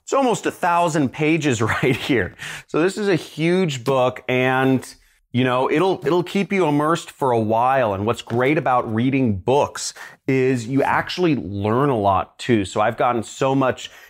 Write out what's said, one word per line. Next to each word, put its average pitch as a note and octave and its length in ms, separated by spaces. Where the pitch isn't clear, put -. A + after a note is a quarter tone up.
it's - 100
almost B3+ 340
a D3+ 40
thousand E3+ 600
pages D3+ 520
<laughs> - 0
right B2+ 320
here. G#2+ 400
So D3+ 160
this F#3+ 160
is G#3+ 80
a G3 80
huge D#3+ 680
book, B2+ 420
and, C3 580
you B2 140
know, B2+ 260
it'll, E3+ 340
it'll E3+ 200
keep G3 280
you F#3 140
immersed D3+ 460
for C3+ 180
a A#2+ 80
while. A2+ 560
And G2 100
what's A2 160
great B2+ 380
about B2 340
reading B2 440
books A#2+ 580
is C3 400
you C3+ 160
actually D#3+ 540
learn G#2 520
a C3 80
lot G2 440
too. A2 240
So G#2 160
I've A2+ 160
gotten A#2+ 260
so C3+ 320
much, C3 380